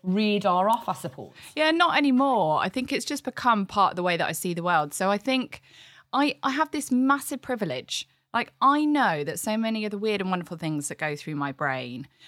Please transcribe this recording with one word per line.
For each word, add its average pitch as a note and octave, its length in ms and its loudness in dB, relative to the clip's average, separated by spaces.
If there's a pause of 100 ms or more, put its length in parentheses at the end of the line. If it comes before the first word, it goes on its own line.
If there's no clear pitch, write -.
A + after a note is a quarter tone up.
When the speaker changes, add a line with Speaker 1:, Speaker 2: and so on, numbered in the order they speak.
Speaker 1:
radar G3 680 2
off, - 200 0
I F#3 40 -2
suppose? - 400 -10 (220)
Speaker 2:
Yeah, D#4 160 4
not E4 260 4
anymore. B3+ 640 4
I - 80 0
think B3+ 240 -6
it's - 120 -4
just D4 200 -6
become A3+ 420 0
part G3 240 2
of - 60 -8
the F3+ 60 -4
way F3 140 2
that E3 100 0
I - 40 -2
see F3 220 -4
the E3+ 100 -6
world. D#3+ 300 2
So G3 180 0
I G#3 60 2
think B3+ 440 -4 (520)
I, C#4+ 280 0
I C4+ 100 0
have D4+ 200 0
this D4+ 200 -4
massive C4 500 0
privilege. F3 640 -6 (260)
Like, A#3 280 -4
I D4 240 4
know A3 400 2
that D#3+ 140 -6
so G#3+ 180 -2
many A3+ 260 -2
of G#3+ 80 -4
the G#3 60 -6
weird G#3 240 -2
and F#3 80 -2
wonderful F3+ 260 -2
things D#3 320 -4
that D3 100 -8
go D3+ 200 -4
through D3+ 180 -8
my C#3+ 160 -4
brain C3 560 -4 (200)